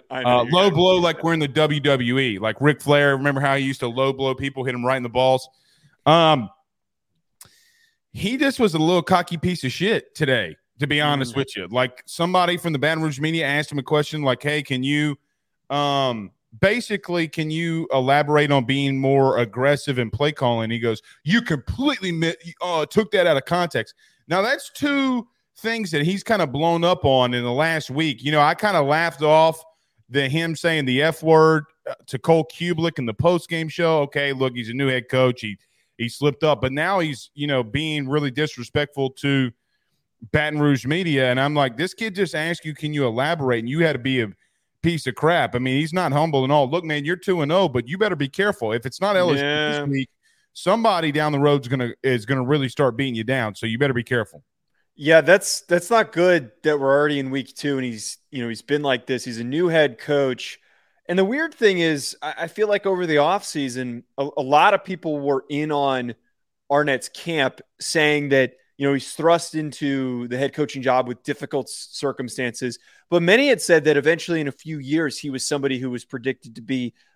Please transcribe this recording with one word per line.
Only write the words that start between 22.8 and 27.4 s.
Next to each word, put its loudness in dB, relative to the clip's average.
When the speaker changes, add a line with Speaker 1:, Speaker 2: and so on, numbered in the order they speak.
Speaker 2:
took 0
that 4
out 4
of -2
context." -2
Now, 0
that's -2
two -2
things -4
that 0
he's -2
kinda 0
blown 2
up 2
on 4
in -2